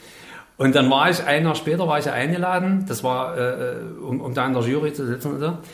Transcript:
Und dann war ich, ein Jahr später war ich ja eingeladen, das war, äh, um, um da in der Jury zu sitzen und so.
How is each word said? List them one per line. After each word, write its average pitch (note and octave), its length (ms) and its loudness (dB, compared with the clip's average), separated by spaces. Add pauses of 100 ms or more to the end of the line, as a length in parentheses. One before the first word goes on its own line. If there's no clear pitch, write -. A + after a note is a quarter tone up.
(580)
Und C3+ 180 4
dann C3 140 6
war C#3+ 200 6
ich, E3 140 0
ein D3 200 2
Jahr D#3+ 120 2
später E3+ 320 0
war D3+ 100 2
ich C#3+ 60 -2
ja C#3 80 -2
eingeladen, F3+ 720 0
das A#2+ 160 -6
war, B2+ 340 -2
äh, B2 360 -2 (340)
um, B2+ 140 -2
um B2 140 -6
da B2+ 120 0
in C3+ 60 0
der B2+ 100 2
Jury C#3+ 300 0
zu C#3+ 140 -6
sitzen B2 260 -4
und C#3 80 -6
so. D#3+ 140 -2 (200)